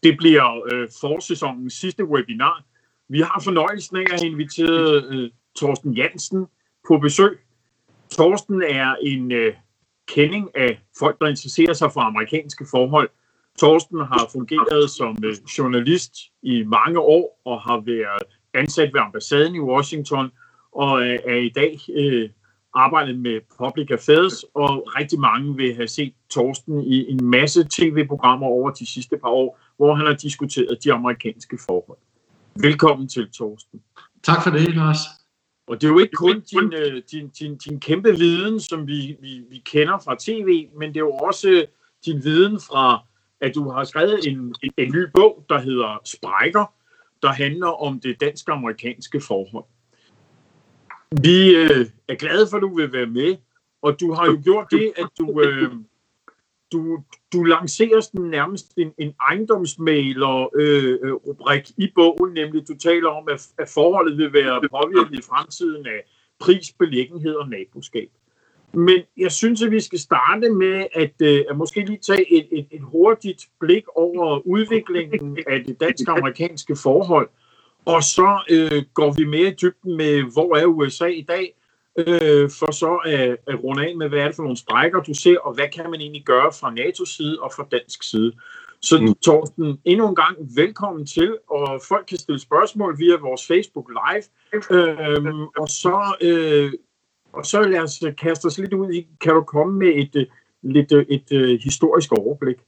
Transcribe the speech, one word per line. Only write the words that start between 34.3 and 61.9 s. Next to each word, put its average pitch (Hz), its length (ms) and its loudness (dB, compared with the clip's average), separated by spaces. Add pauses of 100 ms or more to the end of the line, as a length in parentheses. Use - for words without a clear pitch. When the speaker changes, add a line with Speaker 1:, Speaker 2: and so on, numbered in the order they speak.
Speaker 2:
for 180 60 2
det, 160 260 2
Lars. 156 220 2 (720)
Speaker 1:
Og 113 140 -8
det 151 60 2
er 151 40 4
jo 165 80 8
ikke 208 140 4
kun 185 380 0
din, 196 220 0
øh, 143 280 -4 (100)
din, 147 180 -12 (100)
din, 147 180 -10
din 147 220 -12
kæmpe 185 380 2
viden, 175 420 2
som 156 280 -8
vi, 143 340 -8
vi, 131 280 -18
vi 127 160 -20
kender 156 380 0
fra - 120 -6
T - 140 -12
V, 175 500 0
men 156 100 -8
det 143 60 -12
er 156 40 -6
jo 156 120 0
også 175 540 2 (400)
din 147 180 -4
viden 175 360 2
fra, 127 400 2 (420)
at 135 140 -4
du 147 140 -4
har 131 140 -4
skrevet 185 440 0
en, 127 360 -8
en, 135 140 -6
en 131 140 -2
ny 170 220 0
bog, 214 360 6
der 147 100 2
hedder 123 460 -4
Sprækker, 151 680 -2 (480)
der 143 80 4
handler 151 540 -4
om 135 160 -6
det 123 220 -6
dansk-amerikanske 139 1000 -6
forhold. 98 440 -8 (1600)
Vi, 185 320 8
øh, 147 300 4 (220)
er 127 80 -6
glade 175 340 2
for, 208 80 -4
at 208 40 0
du 190 140 -4
vil 151 180 -2
være 127 120 -2
med, 131 300 -2 (460)
og 147 180 0
du 165 140 -2
har 165 120 0
jo 156 180 2
gjort 202 280 -2
det, 214 260 2
at 170 80 -6 (140)
du, 151 220 -2
øh, 139 280 0 (1040)
du, 165 280 -6 (340)
du 175 100 0
lancerer 180 580 2
sådan 185 240 -8
nærmest 165 400 -4 (120)
en, 160 200 -4
en 147 160 -8 (160)
ejendomsmægler, 147 1300 0
øh, 143 480 2
øh, 135 100 -4
rubrik 143 480 -2 (160)
i 196 180 -2